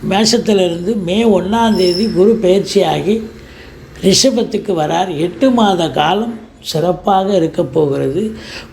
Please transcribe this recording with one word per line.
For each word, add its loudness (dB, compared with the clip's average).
மேஷத்திலிருந்து 0
மே 0
ஒண்ணாம் 2
தேதி 0
குரு 2
பெயர்ச்சியாகி 0
ரிஷபத்துக்கு 0
வரார். -2
எட்டு 0
மாத 2
காலம் -2
சிறப்பாக 0
இருக்க 0
போகிறது. -2